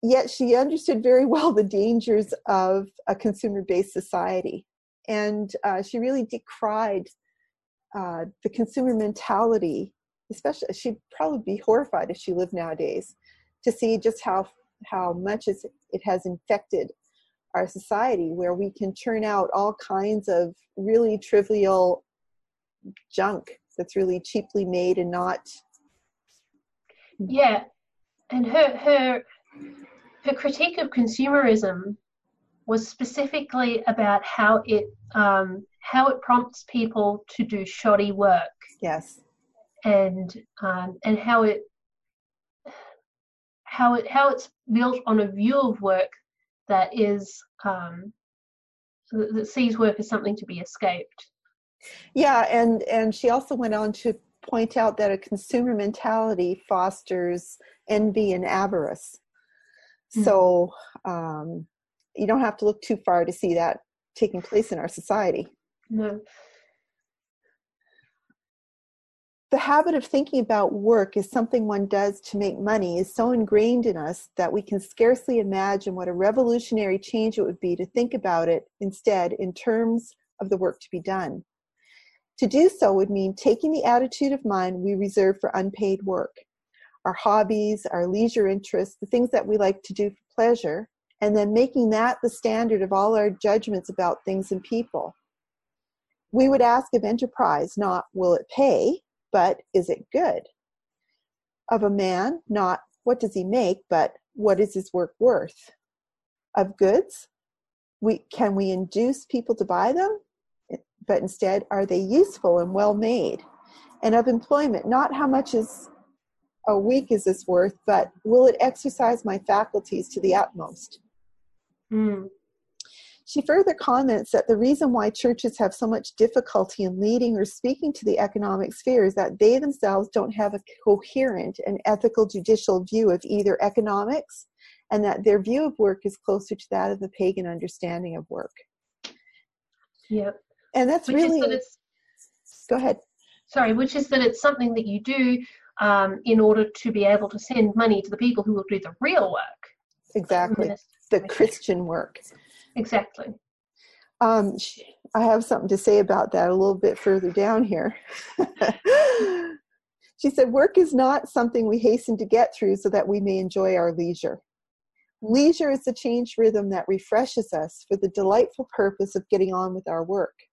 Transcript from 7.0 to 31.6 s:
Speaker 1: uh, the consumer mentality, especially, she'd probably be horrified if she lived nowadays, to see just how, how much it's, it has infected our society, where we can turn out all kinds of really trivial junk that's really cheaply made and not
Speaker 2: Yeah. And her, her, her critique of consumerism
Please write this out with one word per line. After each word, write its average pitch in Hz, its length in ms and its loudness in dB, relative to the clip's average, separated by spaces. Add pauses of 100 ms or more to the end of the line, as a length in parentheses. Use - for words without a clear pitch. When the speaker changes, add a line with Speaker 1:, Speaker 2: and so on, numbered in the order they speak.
Speaker 1:
uh, 170 300 -8 (160)
the - 80 -6
consumer 240 440 -2
mentality, 208 1000 -2 (380)
especially, - 440 -6
she'd 220 220 -6 (200)
probably 302 280 -4
be 202 200 -6
horrified 226 460 0
if 180 60 -8
she - 160 -8
lived 180 200 -2
nowadays, 165 600 -6 (500)
to 233 80 2
see 226 260 0
just 226 240 -2
how, 190 240 -2 (380)
how 185 300 -4
much 202 340 -6
it's, 196 160 -6 (260)
it 190 140 -8
has 185 220 -2
infected 190 680 -4 (640)
our 180 120 -2
society, 196 680 -4
where 175 200 -4
we 196 180 -4
can 196 220 -8
turn 220 320 -4
out 202 300 0
all 208 200 0
kinds 202 540 -4
of 175 260 0 (220)
really 220 400 2
trivial 196 880 2 (1040)
junk - 480 -4 (200)
that's 175 180 -8
really 185 240 -2
cheaply 202 440 -4
made 180 340 0
and 175 120 -4
not 180 300 -4 (1800)
Speaker 2:
Yeah. 233 460 2 (680)
And 247 160 0
her, 262 300 4
her, 262 460 2 (1000)
her 277 100 0
critique 330 440 -2
of 320 120 -4
consumerism 220 1040 0 (680)